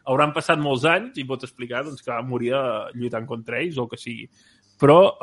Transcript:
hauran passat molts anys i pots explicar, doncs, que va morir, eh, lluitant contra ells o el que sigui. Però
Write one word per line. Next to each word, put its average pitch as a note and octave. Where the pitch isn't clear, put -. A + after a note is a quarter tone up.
hauran C#3+
passat D#3
molts C#3
anys F#3+
i C3+
pots B2+
explicar, B2
doncs, D3
que B2
va A#2
morir, B2
eh, A#2+
lluitant A#2+
contra A#2+
ells E3
o B2
el A2+
que A#2
sigui. A2+
Però D#3+